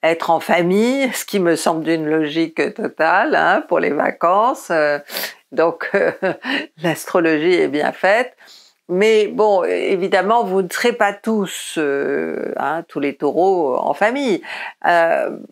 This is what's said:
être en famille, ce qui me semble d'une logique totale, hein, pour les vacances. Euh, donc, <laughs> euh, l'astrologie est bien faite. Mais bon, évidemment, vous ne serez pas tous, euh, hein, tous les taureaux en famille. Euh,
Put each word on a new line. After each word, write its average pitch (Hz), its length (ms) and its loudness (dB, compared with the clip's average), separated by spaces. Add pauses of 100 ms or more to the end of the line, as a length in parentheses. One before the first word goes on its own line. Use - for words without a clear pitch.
être 165 280 0
en 160 100 2
famille, 208 720 0
ce - 140 -8
qui 202 140 -2
me 170 160 2
semble 160 280 -2
d'une 160 240 -2
logique 156 680 -2
totale, 196 600 0
hein, 170 340 2
pour 165 120 2
les 170 100 0
vacances. 185 800 0
Euh, 151 280 0 (540)
donc, 165 380 0
<laughs> - 40 -14
euh, 185 180 2 (720)
l'astrologie 165 720 0
est 160 160 2
bien 143 240 -2
faite. 226 420 0 (540)
Mais 214 380 4
bon, 196 380 2
évidemment, 185 800 0
vous 190 200 0
ne 175 80 -2
serez 240 240 0
pas 202 180 2
tous, 202 640 -4
euh, 147 800 -2
hein, 156 320 -4
tous - 120 -6
les 139 160 -2
taureaux 156 600 2
en - 160 0
famille. 233 480 0 (460)
Euh, 165 500 2 (160)